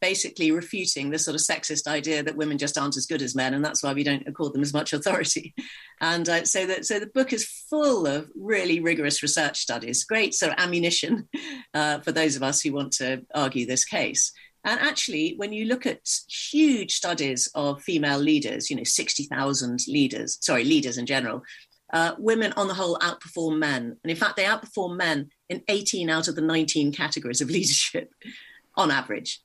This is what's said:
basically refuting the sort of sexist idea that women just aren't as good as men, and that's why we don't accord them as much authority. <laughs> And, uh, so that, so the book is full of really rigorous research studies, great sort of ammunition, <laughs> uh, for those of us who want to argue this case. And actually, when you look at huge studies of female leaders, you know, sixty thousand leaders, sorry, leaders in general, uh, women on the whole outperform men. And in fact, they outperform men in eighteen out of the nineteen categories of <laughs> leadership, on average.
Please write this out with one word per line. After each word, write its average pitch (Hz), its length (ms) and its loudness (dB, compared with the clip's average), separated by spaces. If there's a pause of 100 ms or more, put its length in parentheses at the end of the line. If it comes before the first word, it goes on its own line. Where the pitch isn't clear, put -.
basically 185 500 2
refuting 170 600 -2
the 156 80 -2
sort 151 160 -2
of 151 60 0
sexist - 460 -2
idea 147 360 0
that 151 120 -4
women 151 220 -2
just 143 200 -2
aren't 139 200 -2
as 131 80 -2
good 156 160 -4
as 127 140 -4
men, 131 180 0
and 143 100 0
that's 151 200 -2
why 139 100 0
we 143 100 0
don't 139 240 0
accord 147 260 -4
them 143 100 0
as 143 100 -2
much 151 180 0
authority. 165 680 0
<laughs> 269 60 -10 (400)
And, 170 240 2
uh, 170 180 2
so 190 200 2
that, 185 220 -2
so 208 120 0
the 214 60 -4
book 262 260 2
is 220 140 0 (240)
full 269 380 4
of 147 280 0
really 190 440 2
rigorous 156 420 2
research 143 380 0
studies, 120 440 -2
great 220 300 0
sort 160 180 2
of - 60 -2
ammunition, 175 720 0 (220)
<laughs> 254 240 -14
uh, 151 240 2
for 165 120 -4
those 156 240 2
of 131 60 -4
us 135 180 0
who 143 140 -2
want 139 200 -4
to 127 300 -2 (120)
argue 131 320 0
this 127 180 0
case. - 460 0 (320)
And 220 160 0
actually, 185 580 0
when 208 160 -6
you 220 120 -4
look 247 200 0
at - 240 -4 (180)
huge 285 680 2
studies 139 600 0
of 143 300 0
female 147 340 2
leaders, 143 540 2
you 131 40 -2
know, 113 80 -6
sixty - 420 0
thousand 131 600 -2
leaders, 131 540 0
sorry, 123 220 2
leaders 131 340 4
in 120 80 -4
general, 123 380 -2 (500)
uh, 165 240 2
women 220 360 2
on 196 140 2
the 185 60 -2
whole 175 240 0
outperform 165 600 -2
men. 127 440 0
And 160 60 -4
in 165 80 -2
fact, 208 200 0
they 190 80 2
outperform 202 520 -2
men 151 320 0 (200)
in 180 180 -6
eighteen 202 420 0
out 160 180 2
of 165 80 -2
the 160 60 -2
nineteen 156 500 2
categories 143 500 -2
of 123 80 -2
<laughs> - 20 -2
leadership, - 600 0 (640)
on 170 160 4
average. - 540 -2